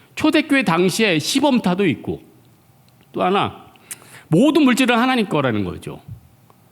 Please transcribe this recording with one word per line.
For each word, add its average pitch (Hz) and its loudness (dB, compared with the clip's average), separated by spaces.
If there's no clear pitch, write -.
초대교회 302 0
당시에 180 0
시범타도 202 0
있고 - -6
또 185 -4
하나 180 -2
모든 285 4
물질은 247 2
하나님 247 0
거라는 127 -2
거죠. - -10